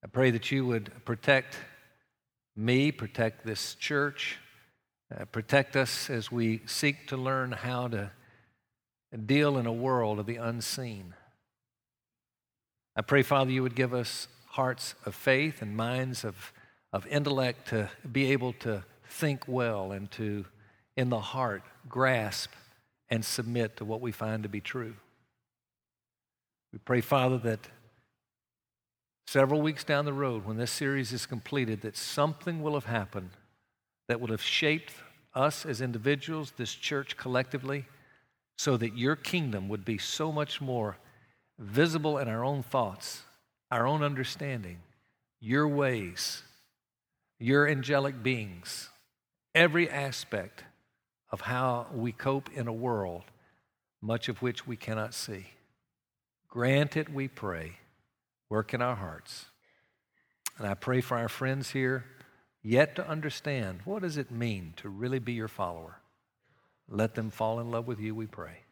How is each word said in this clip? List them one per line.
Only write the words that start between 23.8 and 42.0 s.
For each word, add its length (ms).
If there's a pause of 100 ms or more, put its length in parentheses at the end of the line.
what 160
we 100
find 320
to 60
be 120
true. 360 (1800)
We 80
pray, 220
Father, 360
that 300 (1600)
several 340
weeks 220
down 200
the 80
road, 320
when 140
this 120
series 400
is 140
completed, 560
that 160
something 640
will 140
have 100
happened 460 (760)
that 140
would 80
have 140
shaped 500 (420)
us 300
as 160
individuals, 800
this 160
church 420
collectively, 680 (720)
so 180
that 220
your 180
kingdom 540
would 160
be 100
so 360
much 280
more 380 (600)
visible 600